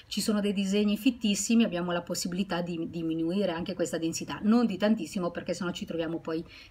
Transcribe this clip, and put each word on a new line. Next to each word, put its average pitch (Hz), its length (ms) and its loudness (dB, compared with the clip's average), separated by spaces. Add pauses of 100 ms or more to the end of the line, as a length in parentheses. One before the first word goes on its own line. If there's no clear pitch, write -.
ci - 140 -6
sono 208 200 2
dei 202 120 0
disegni 202 460 2
fittissimi, 226 680 2
abbiamo 175 280 -2
la 175 100 0
possibilità 175 580 -2
di 170 300 -4
diminuire 165 640 0
anche 165 200 -4
questa 175 240 -2
densità, 165 460 -4
non 226 240 6
di 190 100 -2
tantissimo 202 540 2
perché 170 240 -2
sennò 180 160 -4
ci 185 160 -6
troviamo 165 320 -4
poi 165 260 -4 (260)